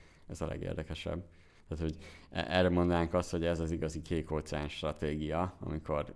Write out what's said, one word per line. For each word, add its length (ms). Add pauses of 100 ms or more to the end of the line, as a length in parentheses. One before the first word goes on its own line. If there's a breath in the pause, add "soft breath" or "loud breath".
(280 loud breath)
Ez 140
a 40
legérdekesebb. 800 (420 soft breath)
Tehát, 160
hogy 140 (320 loud breath)
e-, 160 (120)
erre 120
mondanánk 440
azt, 180
hogy 140
ez 140
az 120
igazi 300
kék 300
óceán 360
stratégia, 920
amikor, 560